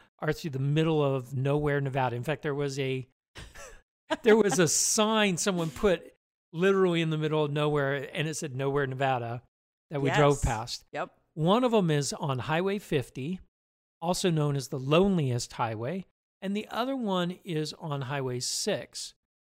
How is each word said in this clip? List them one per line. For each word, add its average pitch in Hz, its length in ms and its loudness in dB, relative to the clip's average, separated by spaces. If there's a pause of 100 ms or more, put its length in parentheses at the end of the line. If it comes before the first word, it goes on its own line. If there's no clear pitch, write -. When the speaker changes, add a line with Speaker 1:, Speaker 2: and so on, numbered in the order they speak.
(180)
Speaker 1:
are 156 140 -2
through 151 200 -8
the 131 60 -4
middle 151 460 2
of 135 320 -2
nowhere, 143 460 0
Nevada. 131 340 -2
In 120 80 -6
fact, 147 180 -4
there 147 120 -4
was 139 240 -4
a, 131 280 -4 (300)
<laughs> - 840 -12
there 220 140 8
was 202 220 4
a 170 80 6
sign 214 720 2
someone 170 340 -2
put 175 440 0 (380)
literally 180 500 2
in 160 80 0
the 156 80 0
middle 156 260 2
of 147 80 -2
nowhere, 143 640 0
and 151 120 -2
it 160 80 -4
said 147 220 -8
"Nowhere, 139 300 0
Nevada," 127 560 -2 (480)
that 147 100 -4
we 139 100 0
drove 147 260 6
Speaker 2:
Yes. - 80 -2
Speaker 1:
past. 117 480 -4
Speaker 2:
Yep. 151 180 -8 (240)
Speaker 1:
One 185 280 2
of 247 120 2
'em 185 160 4
is 143 240 0
on 147 260 -4
Highway 180 380 -2
fifty, 151 600 -6 (600)
also 175 300 0
known 147 260 2
as 131 120 -6
the 143 120 -6
loneliest 147 720 2
highway, 123 540 -6 (360)
and 196 140 -4
the 220 120 -6
other 262 280 -4
one 185 360 -2 (120)
is 156 300 -4
on 143 280 -6
Highway 131 380 -4
six, - 760 -6 (360)